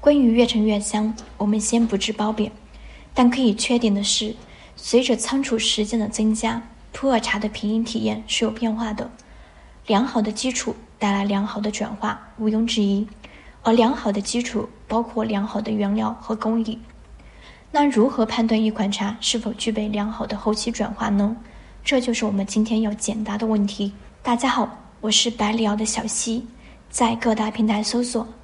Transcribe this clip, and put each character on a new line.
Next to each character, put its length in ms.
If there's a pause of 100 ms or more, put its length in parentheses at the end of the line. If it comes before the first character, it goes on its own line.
关 140
于 160
越 140
陈 160
越 160
香， 360 (240)
我 80
们 120
先 280
不 100
置 160
褒 180
贬， 220 (640)
但 160
可 100
以 140
确 240
定 160
的 100
是， 320 (400)
随 260
着 140
仓 260
储 160
时 240
间 160
的 100
增 260
加， 280 (300)
普 160
洱 100
茶 200
的 100
品 240
饮 100
体 180
验 260
是 180
有 60
变 260
化 160
的。 180 (760)
良 180
好 160
的 100
基 220
础 240 (220)
带 120
来 140
良 220
好 120
的 120
转 260
化， 240 (160)
毋 120
庸 180
置 160
疑。 260 (540)
而 100
良 240
好 160
的 80
基 220
础 260 (180)
包 160
括 220
良 220
好 120
的 140
原 240
料 240
和 160
工 260
艺。 160 (920)
那 160
如 240
何 160
判 200
断 160
一 80
款 220
茶 300
是 160
否 160
具 180
备 160
良 240
好 140
的 100
后 160
期 180
转 220
化 160
呢？ 260 (480)
这 160
就 140
是 140
我 40
们 140
今 180
天 200
要 100
解 320
答 140
的 80
问 200
题。 240 (320)
大 140
家 140
好， 340 (160)
我 100
是 200
百 200
里 120
瑶 120
的 120
小 200
溪， 400 (440)
在 260
各 180
大 160
平 160
台 160
搜 200
索 260 (160)